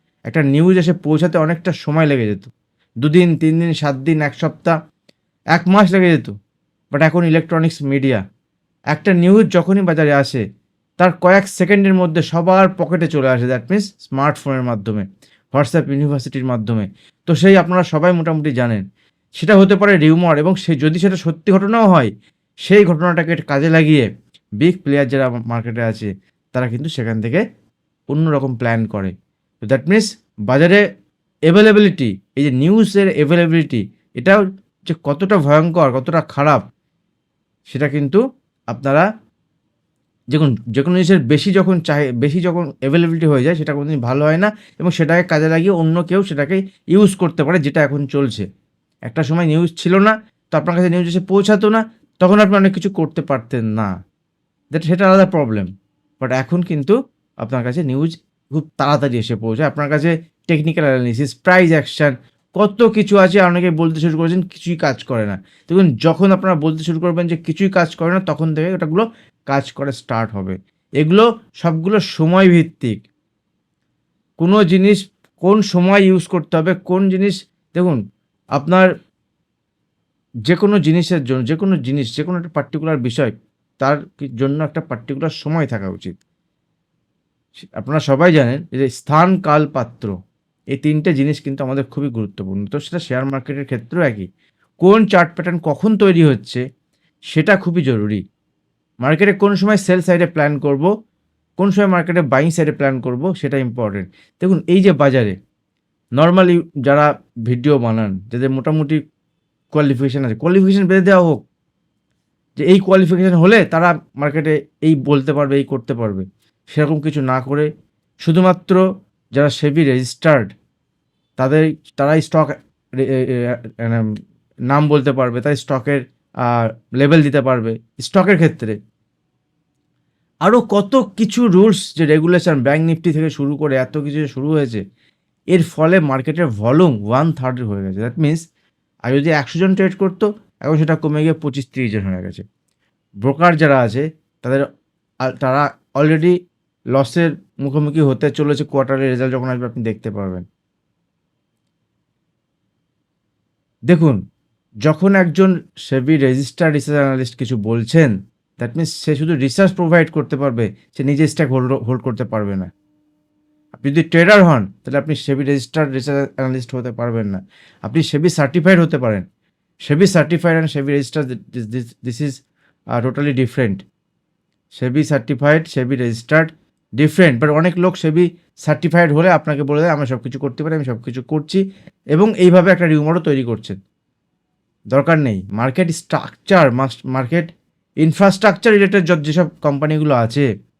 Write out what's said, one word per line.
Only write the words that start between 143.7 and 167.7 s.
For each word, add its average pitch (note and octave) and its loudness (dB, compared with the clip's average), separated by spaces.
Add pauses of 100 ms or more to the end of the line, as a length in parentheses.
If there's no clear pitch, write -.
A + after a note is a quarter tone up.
আছে, B2+ -4 (300)
তাদের C3+ -2 (540)
আ-, C3 -4
তারা C#3 -2 (180)
already D#3+ 2 (480)
লসের C#3 0 (280)
মুখোমুখি D3 -2
হতে C#3 0
চলেছে, D3 -2
কোয়ার্টারলি C3+ -2
রেজাল্ট B2+ -2
যখন B2+ -6
আসবে, B2 -6
আপনি A#2 -8
দেখতে G#2+ -6
পারবেন। F#2+ -8 (3500)
দেখুন, D3+ 2 (500)
যখন D#3 0
একজন F#3 2 (120)
সেবি C3+ -2
রেজিস্টার্ড C#3 0
রিসার্চ D3 -4
অ্যানালিস্ট C3+ -2
কিছু B2 -6
বলছেন, A2+ 0 (340)
that A#2+ -8
means D#3 -4
সে D#3 -4
শুধু D#3 -2
রিসার্চ F3 0
প্রোভাইড E3+ 2
করতে C#3+ -4
পারবে, A#2+ -2 (220)
সে C#3 -4
নিজে C#3+ 2
স্টক D3+ -2
হোল্ড, B2+ 0
হোল্ড B2 -4
করতে B2 -6
পারবে G#2+ -6
না। F#2 -6 (1040)
আপনি C#3 -6
যদি D3+ 0
ট্রেডার F3 6
হন, A#2+ 2 (100)
তাহলে C#3+ -6
আপনি C#3+ -4
সেবি C#3 -4
রেজিস্টার্ড C#3 -2
রিসার্চ C#3 -4
অ্যানালিস্ট C3 -6
হতে B2 -8
পারবেন A2+ -4
না। F#2+ -8 (360)